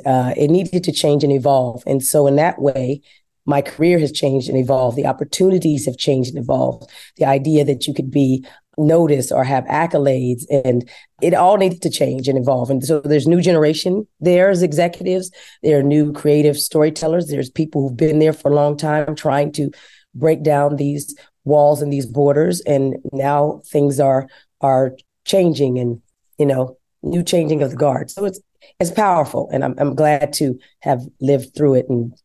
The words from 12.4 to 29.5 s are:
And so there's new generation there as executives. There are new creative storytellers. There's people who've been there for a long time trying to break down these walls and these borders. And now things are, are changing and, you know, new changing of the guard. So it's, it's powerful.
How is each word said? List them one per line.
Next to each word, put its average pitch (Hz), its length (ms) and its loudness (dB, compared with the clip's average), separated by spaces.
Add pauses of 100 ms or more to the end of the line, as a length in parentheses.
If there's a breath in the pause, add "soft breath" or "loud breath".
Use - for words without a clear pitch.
And 135 140 -2
so 151 160 0
there's 147 260 0
new 175 140 4
generation 175 680 0 (140)
there 180 300 4
as 180 120 0
executives. 175 680 -2 (320 loud breath)
There 147 160 4
are - 20 2
new 147 300 2
creative 147 440 2
storytellers. 160 680 -2
There's 135 240 -6
people 151 380 -4
who've 123 80 -8
been 151 240 2
there 156 140 4
for 143 180 -2
a - 20 4
long 147 220 2
time 151 400 -2
trying 147 360 -2
to 139 200 -4 (420 loud breath)
break 151 280 0
down 147 340 2
these 143 400 -6 (280 soft breath)
walls 147 360 4
and 143 120 -4
these 139 140 -4
borders. 143 540 0
And 135 360 0 (160)
now 143 540 -2
things 143 340 0
are, 135 280 2 (320 loud breath)
are 131 360 0 (280)
changing 143 540 0
and, 120 240 -4 (340)
you 151 100 0
know, 127 300 -2 (260)
new 165 200 -4
changing 156 400 -2
of 135 80 -2
the 127 60 -10
guard. 139 340 -2
So 196 160 -8
it's, 190 140 -10 (400 soft breath)
it's 170 100 -2
powerful. 175 640 0